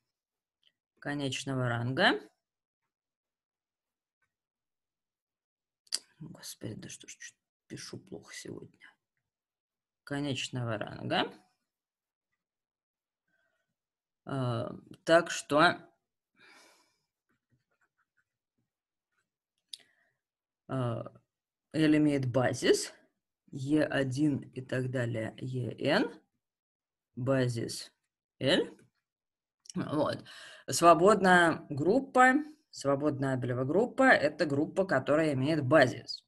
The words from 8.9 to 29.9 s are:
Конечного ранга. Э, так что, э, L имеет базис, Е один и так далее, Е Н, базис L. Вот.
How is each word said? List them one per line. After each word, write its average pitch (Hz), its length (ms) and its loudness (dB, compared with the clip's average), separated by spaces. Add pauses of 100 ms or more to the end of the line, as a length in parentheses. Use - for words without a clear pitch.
Конечного 127 760 -6
ранга. - 560 -4 (3000)
Э, 123 420 -4 (340)
так 170 280 4
что, - 500 2 (4000)
э, 123 340 -4 (680)
L 151 240 4
имеет 143 340 2
базис, 131 640 0 (580)
Е 143 320 0
один 139 540 -2
и - 240 -12
так 127 300 -6
далее, 117 460 -6
Е 127 400 -8
Н, 202 320 0 (1080)
базис 127 760 -4 (480)
L. 156 380 -2 (960)
Вот. 151 480 -4 (460)